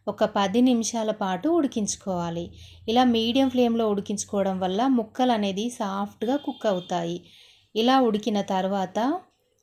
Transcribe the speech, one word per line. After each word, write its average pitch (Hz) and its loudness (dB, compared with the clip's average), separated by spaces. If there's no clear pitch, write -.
ఒక 208 -2
పది 208 2
నిమిషాల 226 2
పాటు 196 -2
ఉడికించుకోవాలి. 190 -2
ఇలా 240 4
మీడియం 233 2
ఫ్లేమ్లో 233 2
ఉడికించుకోవడం 202 -2
వల్ల 190 0
ముక్కలు 254 2
అనేది 208 -2
సాఫ్ట్గా 202 -4
కుక్ 285 -6
అవుతాయి. 175 -2
ఇలా 247 4
ఉడికిన 214 0
తర్వాత 196 -2